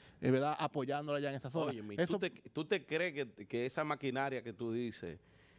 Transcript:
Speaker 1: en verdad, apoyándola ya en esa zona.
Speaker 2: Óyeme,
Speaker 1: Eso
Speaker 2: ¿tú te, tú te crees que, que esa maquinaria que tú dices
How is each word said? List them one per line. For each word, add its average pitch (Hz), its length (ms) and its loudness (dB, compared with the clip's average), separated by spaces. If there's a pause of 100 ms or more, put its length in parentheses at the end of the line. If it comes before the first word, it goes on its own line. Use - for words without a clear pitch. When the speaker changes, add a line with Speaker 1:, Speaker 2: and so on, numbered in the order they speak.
(200)
Speaker 1:
en 127 120 6
verdad, 139 260 4
apoyándola 143 600 0
ya 143 100 0
en 139 60 -4
esa 131 140 -8
zona. 151 200 0
Speaker 2:
Óyeme, 107 260 -6
Speaker 1:
Eso 170 180 4
Speaker 2:
¿tú 208 40 0
te, 180 120 0
tú - 340 -6
te 156 200 2
crees 160 300 0
que, 120 320 -4
que 120 200 0
esa 156 180 0
maquinaria 135 580 0
que 117 120 -8
tú 113 180 -2
dices 113 480 -4 (380)